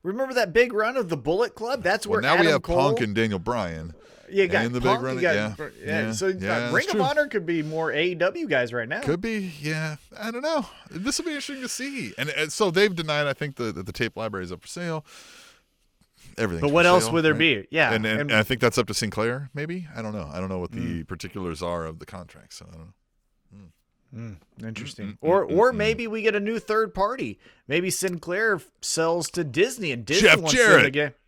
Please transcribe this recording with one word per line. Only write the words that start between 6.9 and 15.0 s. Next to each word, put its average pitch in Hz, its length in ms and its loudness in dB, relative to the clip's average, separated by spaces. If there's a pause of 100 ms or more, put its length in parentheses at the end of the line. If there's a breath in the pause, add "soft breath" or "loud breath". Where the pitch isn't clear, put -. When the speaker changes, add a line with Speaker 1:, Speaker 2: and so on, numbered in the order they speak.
Speaker 2:
true. - 80 2
Speaker 1:
Honor 294 260 2
could 185 180 -4
be 165 160 0
more 156 300 -2
A 160 160 0
E 180 80 -2
W 190 320 -2
guys 123 240 2
right 120 160 -4
now. 180 140 -6
Speaker 2:
Could 175 180 -2
be, 208 400 -4
yeah. 156 360 -4 (220)
I 220 140 -8
don't 240 100 -8
know. 302 240 -2 (240 loud breath)
This 214 280 -4
will 330 80 -6
be 339 40 -4
interesting 285 320 -8
to 247 60 -8
see. 262 500 -6
And, 143 120 -2
and 151 220 -2
so 196 200 2
they've 190 220 4
denied, 151 340 -2
I 135 60 -2
think, 147 200 -6
the, 117 160 -4
that 92 160 -8
the 104 60 -10
tape 113 240 -4
library 104 280 -6
is 90 60 -10
up 87 120 -12
for - 60 -20
sale. 170 360 -6 (1300 loud breath)